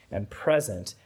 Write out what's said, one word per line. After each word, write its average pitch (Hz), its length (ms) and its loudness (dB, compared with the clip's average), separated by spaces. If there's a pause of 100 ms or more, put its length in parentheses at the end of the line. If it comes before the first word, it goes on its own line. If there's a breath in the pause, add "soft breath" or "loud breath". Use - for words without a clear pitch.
(120)
and 101 180 -2
present 151 640 0 (120)